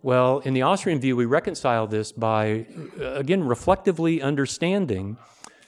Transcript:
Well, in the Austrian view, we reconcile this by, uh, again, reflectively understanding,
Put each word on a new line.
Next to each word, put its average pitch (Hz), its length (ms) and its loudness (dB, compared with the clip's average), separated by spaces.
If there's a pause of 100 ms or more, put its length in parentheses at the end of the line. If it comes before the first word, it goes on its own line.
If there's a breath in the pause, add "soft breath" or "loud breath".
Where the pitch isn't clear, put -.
Well, 127 380 4
in 135 140 -4
the 127 80 2
Austrian 165 400 0
view, 131 160 0
we 123 80 2
reconcile 123 640 0
this 107 260 -4
by, 110 520 0 (320)
uh, 131 180 -6
again, 160 280 0
reflectively 165 800 0
understanding, 139 960 -2 (500 loud breath)